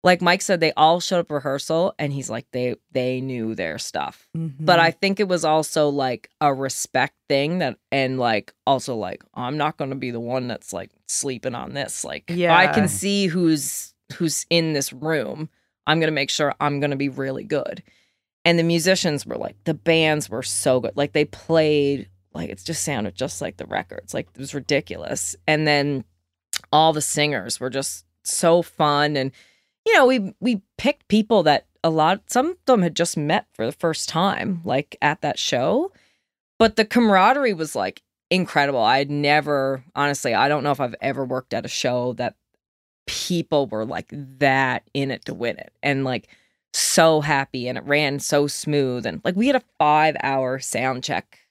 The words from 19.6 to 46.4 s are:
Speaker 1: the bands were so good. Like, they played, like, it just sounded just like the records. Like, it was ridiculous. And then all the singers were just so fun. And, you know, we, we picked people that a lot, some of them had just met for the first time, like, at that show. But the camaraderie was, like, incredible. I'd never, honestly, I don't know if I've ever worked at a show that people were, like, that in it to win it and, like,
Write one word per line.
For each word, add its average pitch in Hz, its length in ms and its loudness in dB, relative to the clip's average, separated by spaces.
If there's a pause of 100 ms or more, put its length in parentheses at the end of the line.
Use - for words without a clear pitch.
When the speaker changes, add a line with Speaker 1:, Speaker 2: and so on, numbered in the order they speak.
Speaker 1:
the 165 80 0
bands 156 560 2
were 120 140 -6
so 127 380 2
good. - 180 -6
Like, 143 160 0
they 151 100 2
played, 151 840 0 (240)
like, 170 160 -8
it - 120 -14
just - 220 -6
sounded 107 300 -4
just - 260 -8
like - 160 -8
the - 80 -12
records. - 480 -8
Like, 127 220 -8
it - 40 -20
was 135 160 -12
ridiculous. - 800 -4 (120)
And 156 200 2
then 143 380 0 (640)
all 156 220 6
the 151 80 -2
singers 143 580 -2
were 123 120 -4
just - 340 -8 (180)
so 175 380 4
fun. 147 560 0
And, 135 160 -2 (540)
you 453 80 4
know, 285 120 8
we, 240 340 0
we 214 220 -2 (160)
picked - 300 -2
people 214 340 4
that 147 240 4 (160)
a 165 80 2
lot, 160 400 2
some 262 180 2
of 359 80 -6 (100)
them 254 160 6
had 165 140 0
just 170 220 -2
met 156 340 0
for - 140 -6
the 131 60 -4
first - 360 -4
time, 180 560 -2
like, 127 380 -4
at 147 180 0
that - 180 -4
show. 185 540 -2 (680)
But 220 180 4
the 220 100 2
camaraderie 226 680 4
was, 156 220 -6
like, 95 260 -4 (280)
incredible. 143 520 2
I'd 139 280 4
never, 143 760 0 (100)
honestly, 143 400 0
I 120 140 4
don't 147 160 0
know 147 80 0
if 131 80 -2
I've 123 200 -4
ever 135 240 -2
worked 127 300 -6
at 113 120 -4
a - 20 -10
show 123 460 -2
that 120 200 -4 (720)
people 160 600 -2
were, 107 180 -6
like, 135 280 -8
that 135 840 0
in 139 160 -2
it - 160 -10
to - 80 -8
win 117 240 -4
it - 140 -18 (100)
and, 139 220 0
like, 127 240 -4 (440)